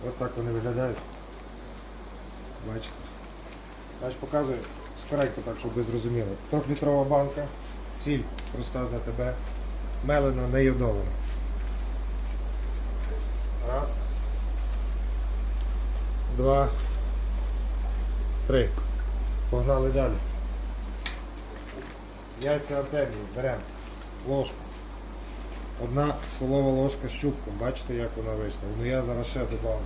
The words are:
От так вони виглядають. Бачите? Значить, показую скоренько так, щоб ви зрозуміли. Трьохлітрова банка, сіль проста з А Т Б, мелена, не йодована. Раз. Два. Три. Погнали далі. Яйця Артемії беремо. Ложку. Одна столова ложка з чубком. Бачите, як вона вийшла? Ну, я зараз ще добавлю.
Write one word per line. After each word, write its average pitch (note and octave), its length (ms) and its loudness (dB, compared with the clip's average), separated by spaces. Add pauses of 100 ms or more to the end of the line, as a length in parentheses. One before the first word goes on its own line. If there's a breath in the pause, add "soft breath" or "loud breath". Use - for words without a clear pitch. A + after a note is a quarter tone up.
От B2 120 -4
так B2 180 0
вони A#2 160 0
виглядають. A#2 440 0 (1700)
Бачите? A2+ 260 -6 (1040)
Значить, B2+ 180 -4
показую C#3 400 2 (480)
скоренько C#3 380 2
так, A#2 140 -2
щоб A#2 140 -2
ви A#2+ 100 2
зрозуміли. A#2 460 0 (220)
Трьохлітрова C#3+ 540 4
банка, C#3+ 400 4 (500)
сіль C#3+ 260 2 (340)
проста B2 320 -2
з A#2 60 -2
А A#2+ 60 0
Т A#2 200 -2
Б, B2 160 0 (680)
мелена, C3+ 440 4
не C3+ 160 6
йодована. A#2 460 4 (2500)
Раз. C#3 260 2 (2500)
Два. C3+ 320 6 (1800)
Три. C3 220 6 (840)
Погнали C3 400 4
далі. B2+ 240 4 (2250)
Яйця C#3+ 380 2
Артемії B2+ 460 0 (120)
беремо. B2 260 0 (680)
Ложку. C3+ 260 2 (1300)
Одна C#3+ 300 2 (220)
столова C3+ 340 4
ложка C3+ 380 2
з A#2 40 -4
чубком. C#3 480 -2
Бачите, B2 340 -2
як A#2 220 0
вона A2 140 -2
вийшла? G#2+ 300 -2 (180)
Ну, A#2 80 0
я B2+ 160 2
зараз A#2+ 240 0
ще - 140 -2
добавлю. G#2+ 460 0